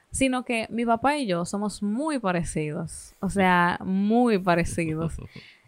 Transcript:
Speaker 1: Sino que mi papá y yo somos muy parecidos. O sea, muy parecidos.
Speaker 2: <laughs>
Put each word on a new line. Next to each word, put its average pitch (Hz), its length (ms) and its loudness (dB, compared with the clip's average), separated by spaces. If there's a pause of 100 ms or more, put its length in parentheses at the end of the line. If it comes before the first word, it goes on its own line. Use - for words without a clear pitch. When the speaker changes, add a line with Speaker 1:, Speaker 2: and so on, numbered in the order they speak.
(120)
Speaker 1:
Sino 254 340 0
que 226 240 -4
mi 233 160 -2
papá 233 320 2
y 285 100 -2
yo 175 180 -2
somos 202 360 -6
muy 262 380 -2
parecidos. 165 1000 -4
O 196 100 -2
sea, 180 540 4
muy 208 560 4
parecidos. 165 800 0
Speaker 2:
<laughs> - 60 -12 (440)